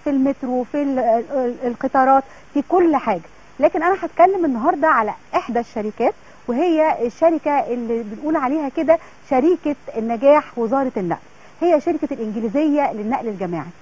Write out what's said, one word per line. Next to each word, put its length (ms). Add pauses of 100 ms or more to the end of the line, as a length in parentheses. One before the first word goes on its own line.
في 60
المترو، 540
في 180
ال-، 160
ال-، 560 (100)
القطارات، 580 (320)
في 140
كل 280
حاجة. 240 (400)
لكن 220
أنا 200
هتكلم 420
النهاردة 440
على 240 (220)
إحدى 260
الشركات، 540 (340)
وهي 580
الشركة 440
اللي 520
بنقول 340
عليها 320
كده 300 (320)
شريكة 460 (200)
النجاح 600
وزارة 380
النقل، 240 (400)
هي 200
شركة 320
الإنجليزية 800
للنقل 360
الجماعي. 380 (160)